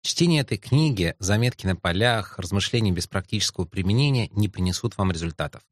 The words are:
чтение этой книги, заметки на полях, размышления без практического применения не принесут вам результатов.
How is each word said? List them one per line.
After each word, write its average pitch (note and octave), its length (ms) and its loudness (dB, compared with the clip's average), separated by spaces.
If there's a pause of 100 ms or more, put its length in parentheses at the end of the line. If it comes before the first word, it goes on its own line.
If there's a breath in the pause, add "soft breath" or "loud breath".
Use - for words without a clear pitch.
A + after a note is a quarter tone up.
чтение E3 420 2
этой - 140 -2
книги, A#2+ 640 2
заметки G#2 480 0
на F#2 80 0
полях, G2+ 640 0
размышления G2 540 0
без E2+ 120 -4
практического - 600 -4
применения A2+ 680 0
не G#2 160 0
принесут F#2 500 -4
вам F#2+ 140 0
результатов. E2 500 -6 (100)